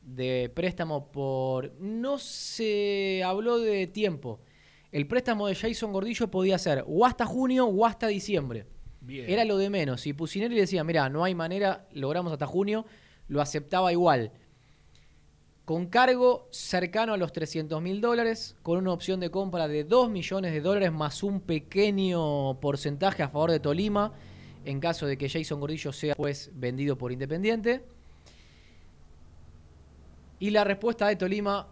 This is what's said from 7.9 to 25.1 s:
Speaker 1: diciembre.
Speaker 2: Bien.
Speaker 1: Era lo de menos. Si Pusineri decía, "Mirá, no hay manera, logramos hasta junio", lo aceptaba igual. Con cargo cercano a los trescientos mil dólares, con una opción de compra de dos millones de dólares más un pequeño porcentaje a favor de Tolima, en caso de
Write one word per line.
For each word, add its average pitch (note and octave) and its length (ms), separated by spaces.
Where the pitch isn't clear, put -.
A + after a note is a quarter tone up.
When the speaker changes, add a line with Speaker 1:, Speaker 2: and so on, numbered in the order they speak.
Speaker 1:
diciembre. D#3 580
Speaker 2:
Bien. C3 300
Speaker 1:
Era A3 160
lo G#3 120
de G3 120
menos. D3+ 320
Si D3 120
Pusineri G3 420
decía, F#3 280
"Mirá, D#3 260
no D3+ 140
hay F#3 120
manera, F#3 580
logramos D#3+ 400
hasta C#3+ 140
junio", G3+ 380
lo C#3+ 140
aceptaba D#3 500
igual. D#3 400
Con E3+ 200
cargo B3 640
cercano G#3+ 640
a G#3 40
los F3 140
trescientos D#3 500
mil F#3+ 200
dólares, A#3 640
con F3 160
una F#3 120
opción F#3 280
de F3 100
compra F3 380
de D3+ 160
dos A#3 260
millones F#3+ 420
de D#3 100
dólares F#3+ 300
más D3+ 320
un G3+ 180
pequeño E3 1160
porcentaje C#3+ 640
a C#3 60
favor D3+ 220
de D#3 80
Tolima, G3+ 540
en C#3 160
caso E3 280
de C#3 100